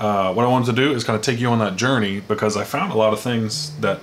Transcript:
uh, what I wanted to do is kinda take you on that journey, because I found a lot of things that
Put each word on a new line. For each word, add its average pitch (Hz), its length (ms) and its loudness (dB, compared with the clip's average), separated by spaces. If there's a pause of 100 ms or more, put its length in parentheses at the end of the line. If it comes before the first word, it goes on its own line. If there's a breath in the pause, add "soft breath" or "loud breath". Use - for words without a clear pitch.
uh, 98 320 0
what 113 100 2
I 123 60 4
wanted 123 260 2
to - 60 2
do 151 120 2
is 117 120 -4
kinda 107 160 0
take 123 180 -2
you 123 80 0
on 117 120 2
that 95 180 0
journey, 104 500 0
because 107 300 0
I 101 80 -4
found 170 260 -4
a 110 60 -2
lot 110 160 4
of 107 80 -4
things 113 580 -4
that 98 240 -2